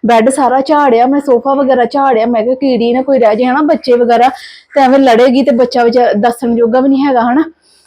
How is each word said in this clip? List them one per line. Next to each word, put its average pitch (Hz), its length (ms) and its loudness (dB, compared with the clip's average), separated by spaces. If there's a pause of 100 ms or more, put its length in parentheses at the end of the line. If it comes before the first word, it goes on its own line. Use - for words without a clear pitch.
ਬੈੱਡ 226 240 2
ਸਾਰਾ 262 320 0
ਝਾੜਿਆ 269 440 0
ਮੈਂ, 277 140 0
ਸੋਫਾ 269 340 -2
ਵਗੈਰਾ 262 320 0
ਝਾੜਿਆ। 262 400 -2
ਮੈਂ 240 180 -2
ਕਿਹਾ 254 120 -2
ਕੀੜੀ 240 380 -2
ਨਾ 262 80 -2
ਕੋਈ 269 180 0
ਰਹਿ 220 160 2
ਜਾਏ 254 120 -2
ਹਨਾ, 269 140 -2
ਬੱਚੇ 294 320 0
ਵਗੈਰਾ 240 360 2 (460)
ਤੇ 285 60 0
ਐਵੇਂ 269 180 2
ਲੜੇਗੀ 254 440 2
ਤੇ 285 80 0
ਬੱਚਾ 240 320 0
ਵਿਚਾਰਾ 240 300 0
ਦੱਸਣ 233 420 -2
ਜੋਗਾ 233 240 0
ਵੀ 269 100 0
ਨਹੀਂ 269 160 0
ਹੈਗਾ 254 160 0
ਹਨਾ। 247 220 0 (440)